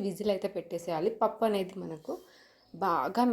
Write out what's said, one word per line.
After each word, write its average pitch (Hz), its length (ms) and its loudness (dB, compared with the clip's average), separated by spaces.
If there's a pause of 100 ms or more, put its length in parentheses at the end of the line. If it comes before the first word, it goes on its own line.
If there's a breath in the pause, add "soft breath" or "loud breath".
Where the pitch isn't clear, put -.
విజిల్ 202 280 0
అయితే 190 220 -2
పెట్టేసేయాలి. 170 540 -2 (100)
పప్పు 220 280 2
అనేది 190 340 -2
మనకు 160 300 -8 (600 soft breath)
బాగా 175 580 2